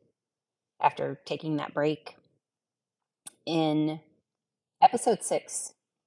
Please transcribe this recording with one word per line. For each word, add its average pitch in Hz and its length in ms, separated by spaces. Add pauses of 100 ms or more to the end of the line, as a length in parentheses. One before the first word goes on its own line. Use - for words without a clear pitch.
(800)
after 139 440
taking 156 320
that - 160
break. 151 440 (1300)
In 156 540 (840)
episode 226 400
six, - 520 (320)